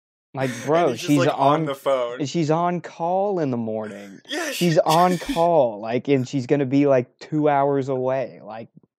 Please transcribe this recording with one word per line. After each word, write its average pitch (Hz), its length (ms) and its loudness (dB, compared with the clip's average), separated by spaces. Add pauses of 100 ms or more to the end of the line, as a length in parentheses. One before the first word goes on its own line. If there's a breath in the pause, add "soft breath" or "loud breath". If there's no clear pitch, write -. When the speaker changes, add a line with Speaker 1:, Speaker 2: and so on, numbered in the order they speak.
(360)
Speaker 1:
Like, 131 160 -2
Speaker 2:
and 117 100 -8
Speaker 1:
bro, 151 300 2
Speaker 2:
it's 117 100 -8
just, - 80 -6
Speaker 1:
she's 147 80 6
Speaker 2:
like, 131 120 4
on 143 320 4
Speaker 1:
on 160 40 -2
Speaker 2:
the 139 100 -6
phone. 131 500 -2
Speaker 1:
she's 151 260 -2
on 175 300 0
call 185 580 -2
in 147 120 0
the 120 60 -2
morning. 107 680 -8
Speaker 2:
<laughs> - 40 -20
Yeah, 302 240 -6
Speaker 1:
She's 175 260 0
Speaker 2:
she - 80 2
Speaker 1:
on 175 320 4
call, 160 640 0
like, 117 260 -4
and 135 200 2
she's 131 180 -4
gonna 143 220 2
be, 139 200 2
like, 131 320 0
two 151 300 0
hours 139 400 2
away. 127 540 -4
Like, - 260 -16 (300)